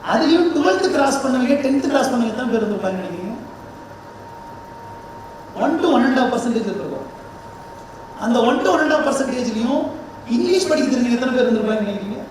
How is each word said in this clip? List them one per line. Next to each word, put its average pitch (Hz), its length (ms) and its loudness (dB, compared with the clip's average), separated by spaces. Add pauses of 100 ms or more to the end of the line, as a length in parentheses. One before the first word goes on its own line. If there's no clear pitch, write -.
(120)
அதுலயும் 320 420 4
ட்வெல்த் 349 400 2
கிராஸ் 277 300 2
பண்ணவங்க, 254 400 2
டென்த் 269 280 2
கிராஸ் 269 180 2
பண்ணவங்க 226 220 0
எத்தனை 247 180 -4
பேர் 220 120 2
இருந்திருப்பாங்க 190 400 -2
நினைக்கிறீங்க? 175 340 -8 (2250)
ஒன் 311 180 2
to 359 140 4
ஒன் 240 120 6
அண்ட் 262 120 4
ஹாஃப் 240 140 4
பர்சன்டேஜ் 220 360 0
இருந்திருக்கும். - 380 -6 (1160)
அந்த 233 120 4 (100)
ஒன் - 160 2
to 381 100 4
ஒன் 311 100 4
அண்ட் 294 120 4
ஹாஃப் 285 120 2
பர்சன்டேஜ்லயும் 254 760 0 (540)
இங்கிலீஷ் 359 340 2
படிக்க 302 180 4
தெரிஞ்சவங்க 240 300 2
எத்தனை 247 160 0
பேர் 247 120 4
இருந்திருப்பாங்க 214 400 2
நினைக்கிறீங்க? 196 320 -6 (120)